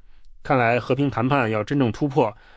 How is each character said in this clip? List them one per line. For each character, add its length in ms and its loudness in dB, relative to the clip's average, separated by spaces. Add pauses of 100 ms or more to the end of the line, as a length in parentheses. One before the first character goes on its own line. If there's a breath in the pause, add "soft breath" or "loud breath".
(420)
看 160 0
来 220 4
和 160 -2
平 160 0
谈 180 0
判 200 2
要 140 0
真 140 -4
正 140 2
突 160 -2
破， 280 0 (220 soft breath)